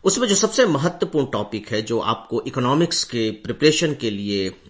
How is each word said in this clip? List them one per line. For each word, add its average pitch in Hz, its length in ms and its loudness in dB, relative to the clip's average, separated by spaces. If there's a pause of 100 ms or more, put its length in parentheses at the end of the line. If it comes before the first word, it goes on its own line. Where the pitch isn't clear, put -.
उसमें 233 240 2
जो 202 80 2
सबसे 226 300 4
महत्वपूर्ण 156 600 0
topic 107 400 -6
है 110 140 -2
जो 110 180 -2
आपको 113 480 -2
economics 135 560 0
के 110 280 -2
preparation 151 640 0
के 120 160 -4
लिए 101 460 -2 (140)